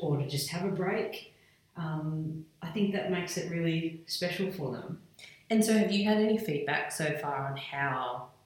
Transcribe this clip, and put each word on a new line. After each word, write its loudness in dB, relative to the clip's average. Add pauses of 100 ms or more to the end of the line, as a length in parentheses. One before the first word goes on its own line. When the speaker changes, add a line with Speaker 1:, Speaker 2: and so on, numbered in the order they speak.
Speaker 1:
or 2
to 0
just -2
have -4
a 0
break, -2 (440)
um, -2 (180)
I -6
think 2
that -2
makes -2
it -4
really 0
special -2
for -4
them. -8 (480)
Speaker 2:
And 6
so 6
have 6
you 4
had 6
any 6
feedback 0
so -2
far -2
on -6
how -4 (180)